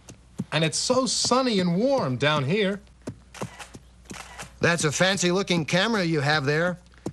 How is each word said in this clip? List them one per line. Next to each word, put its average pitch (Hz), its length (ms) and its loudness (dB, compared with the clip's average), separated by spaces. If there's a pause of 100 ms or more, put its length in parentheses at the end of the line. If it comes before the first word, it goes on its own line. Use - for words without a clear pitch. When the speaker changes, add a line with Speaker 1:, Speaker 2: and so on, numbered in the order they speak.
(520)
Speaker 1:
And 160 120 2
it's 156 140 -2
so 254 260 2
sunny 240 560 2
and 175 160 0
warm 220 400 0
down 143 280 0
here. 196 360 0 (1800)
Speaker 2:
That's 165 240 2
a 147 80 2
fancy-looking 180 720 2
camera 196 380 0
you 160 160 0
have 143 260 2
there. 170 320 0 (340)